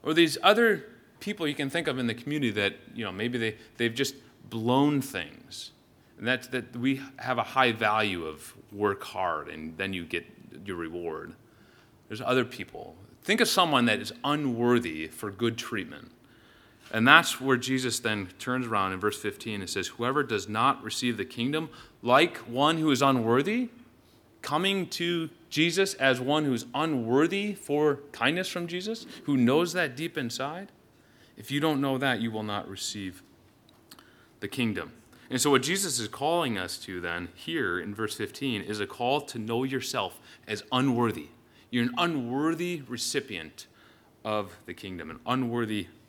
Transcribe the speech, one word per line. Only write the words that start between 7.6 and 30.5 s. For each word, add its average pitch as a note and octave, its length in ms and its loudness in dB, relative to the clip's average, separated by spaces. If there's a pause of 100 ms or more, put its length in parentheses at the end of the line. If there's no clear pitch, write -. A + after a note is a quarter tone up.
value G#2+ 540 2
of D#2 280 -10 (200)
work G2+ 300 0
hard E2 440 -2
and D#2 300 -10
then F#2+ 160 -4
you F2 100 -6
get E2 220 -6 (400)
your F#2+ 100 -6
reward. E2 580 -8 (760)
There's A2 120 -10
other B2+ 240 2
people. - 500 -12 (280)
Think A3 160 2
of A#3+ 80 4
someone D3 380 6
that G#2+ 140 4
is G#2 120 -8 (120)
unworthy A#2+ 840 2
for G2+ 240 -8
good A2+ 260 0
treatment. E2+ 540 -8 (840)
And A2+ 140 4
that's D#3+ 320 8
where C3 160 4
Jesus B2+ 440 -2
then G#2 280 -2 (100)
turns B2+ 300 -4
around G2 240 0
in F#2 80 -4
verse G#2 180 0
fifteen G#2 440 -6
and F2+ 80 -8
says, F#2+ 180 -4
"Whoever C3 360 -2
does G#2 260 -2
not A#2 340 2
receive A#2+ 320 -2
the G2 80 -4
kingdom D3 460 -4 (320)
like C3+ 380 6
one D3 400 2
who D#3 120 4
is B2+ 100 4
unworthy," C#3 680 4 (720)
coming F#3 480 0
to E3+ 400 -2 (200)
Jesus E3+ 440 2
as C3 260 4
one D3 240 2
who's B2+ 220 0 (100)
unworthy D#3 760 2
for D3 480 2 (100)
kindness E3+ 380 0
from F3 180 -6
Jesus, F#3+ 380 -8 (180)
who C#3+ 140 2
knows C#3+ 340 4
that D#3 240 -2
deep D#3+ 220 -8
inside, C#3+ 520 -6 (680)